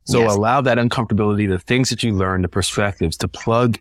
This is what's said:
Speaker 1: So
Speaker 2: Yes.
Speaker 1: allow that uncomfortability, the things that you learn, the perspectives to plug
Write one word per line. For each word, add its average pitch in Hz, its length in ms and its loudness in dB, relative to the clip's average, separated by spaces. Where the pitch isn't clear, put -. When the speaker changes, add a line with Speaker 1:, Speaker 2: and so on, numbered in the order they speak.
Speaker 1:
So - 140 2
Speaker 2:
Yes. 110 160 4
Speaker 1:
allow 113 260 2
that 123 160 2
uncomfortability, 104 720 0
the 92 80 0
things 123 320 0
that 117 140 -6
you 117 100 0
learn, 92 300 0
the 90 40 0
perspectives 95 720 -2
to - 100 -4
plug 117 540 0